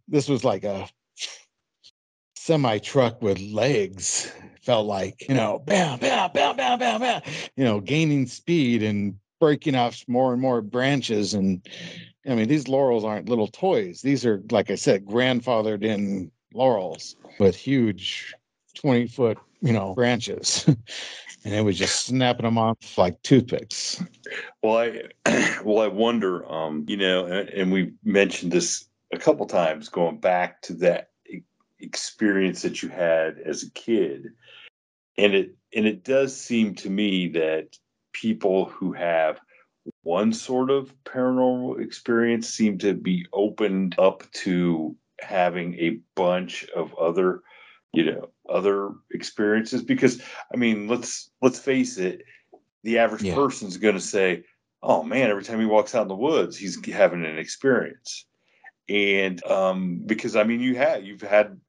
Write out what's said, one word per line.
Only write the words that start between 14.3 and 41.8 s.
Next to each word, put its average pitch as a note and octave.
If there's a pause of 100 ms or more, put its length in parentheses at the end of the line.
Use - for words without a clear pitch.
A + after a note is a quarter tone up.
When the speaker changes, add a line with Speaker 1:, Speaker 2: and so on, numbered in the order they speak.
Speaker 1:
like G2+
I F#2+
said, G2+
grandfathered A2+
in G2+ (240)
laurels G#2 (220)
with F#2+
huge A2+ (400)
twenty A#2+
foot, A2+ (220)
you C3+
know, F#2+
branches. A#2+
<laughs> C3+ (680)
And G2+
it G#2+
was G2+
just -
snapping B2
'em A2+
off A2+
like F#2
toothpicks. - (640)
Speaker 2:
Well, A2
I, A2+
<clears throat> -
well, G#2+
I G#2+
wonder, G2+
um, D#2
you G2+
know, F#2
and, F2+
and F#2
we've F#2 (100)
mentioned G2
this - (260)
a -
couple D3
times, D#2+
going E2
back F2+
to F2
that E2+ (180)
e-, F2+ (380)
experience F#2+
that -
you -
had E2
as D#2
a -
kid. F2 (880)
And G2+
it, F#2+ (180)
and G#2+
it G2+
does C3
seem A2
to G2+
me F#2+
that D#2 (340)
people F#2+
who F#2
have E2 (600)
one G2+
sort B2+
of C#3 (100)
paranormal B2+